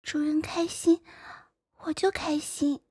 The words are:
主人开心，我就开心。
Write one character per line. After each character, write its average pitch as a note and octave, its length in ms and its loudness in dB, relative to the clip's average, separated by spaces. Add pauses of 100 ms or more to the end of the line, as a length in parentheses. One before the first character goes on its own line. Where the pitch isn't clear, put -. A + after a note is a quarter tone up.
主 - 180 -4
人 D4+ 200 2
开 E4+ 260 -2
心， - 360 2 (760)
我 D#4+ 140 -6
就 F#4+ 200 2
开 D4+ 260 -2
心。 C#4+ 420 -2 (100)